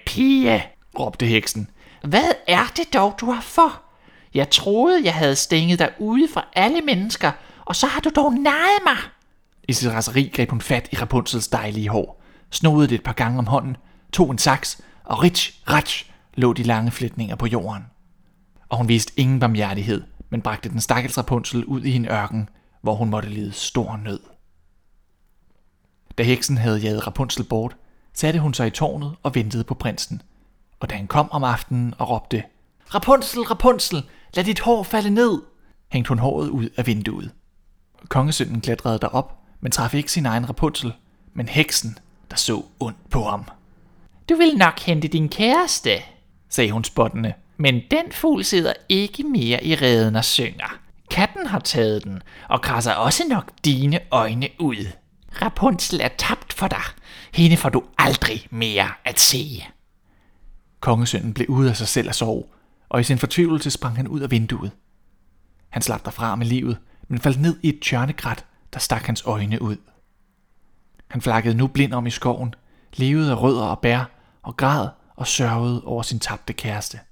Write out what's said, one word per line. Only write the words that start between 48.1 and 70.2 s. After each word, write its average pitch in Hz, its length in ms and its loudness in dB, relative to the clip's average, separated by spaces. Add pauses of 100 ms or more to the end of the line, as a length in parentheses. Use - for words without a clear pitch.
fugl 311 320 0
sidder 175 300 2 (160)
ikke 202 340 0
mere 135 420 0
i 160 100 2
reden 113 400 4
og 110 100 0
synger. - 540 -4 (320)
Katten 269 360 -2
har 196 120 -2
taget 110 440 0
den 95 180 -10 (280)
og - 120 0
kradser 113 320 0
også 147 340 0
nok 233 240 -2 (140)
dine 143 340 2 (120)
øjne 117 380 0 (100)
ud. 110 320 -4 (500)
Rapunzel 202 600 -2
er - 160 -2
tabt - 360 -6
for 190 140 -2
dig. 117 160 -4 (500)
Hende 165 240 6
får 147 120 0
du 131 140 2 (140)
aldrig - 520 0
mere 107 400 0 (160)
at 127 140 -2
se." 131 460 2 (1120)
Kongesønnen 113 540 0
blev - 160 -2
ude 131 200 4
af 113 80 0
sig 110 100 -4
selv 113 200 0
af 117 80 -4
sorg, - 380 -4 (360)
og 123 120 0
i - 20 4
sin 131 140 2
fortvivlelse 156 540 0
sprang 120 240 -4
han 131 120 -4
ud 151 120 -6
af 135 120 -6
vinduet. 113 400 -2 (960)
Han 117 120 -6
slap - 240 -4
derfra 110 300 -6
med 117 100 -2
livet, 123 320 0 (300)
men 123 120 -4
faldt 135 220 2
ned 165 220 2
i 160 60 2
et - 140 0
tjørnekrat, - 640 -4 (280)
der - 60 -8
stak - 260 -2
hans - 200 -4
øjne 107 360 -2
ud. 107 160 -4 (1300)